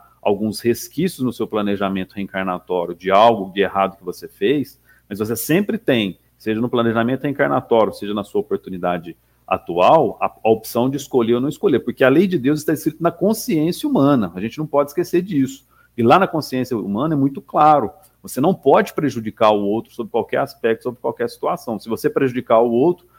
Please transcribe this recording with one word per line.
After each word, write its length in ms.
alguns 400
resquícios 640
no 80
seu 140
planejamento 640
reencarnatório 840
de 160
algo 400
de 120
errado 340
que 80
você 240
fez, 500
mas 100
você 160
sempre 440
tem, 400
seja 240
no 80
planejamento 540
reencarnatório, 720
seja 180
na 100
sua 200
oportunidade 720
atual, 760
a, 60
a 240
opção 400
de 80
escolher 380
ou 40
não 80
escolher, 320
porque 240
a 60
lei 160
de 120
Deus 200
está 160
escrita 260
na 100
consciência 800
humana, 460
a 80
gente 160
não 80
pode 240
esquecer 320
disso. 440
E 60
lá 160
na 100
consciência 480
humana 380
é 20
muito 240
claro, 500
você 200
não 100
pode 400
prejudicar 600
o 120
outro 300
sob 160
qualquer 300
aspecto, 420
sob 180
qualquer 300
situação. 480
Se 100
você 220
prejudicar 500
o 100
outro, 360